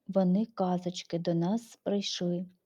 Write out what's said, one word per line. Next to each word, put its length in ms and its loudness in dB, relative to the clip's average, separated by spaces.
вони 380 4
казочки 720 -2
до 140 0
нас 500 -2
прийшли. 600 -2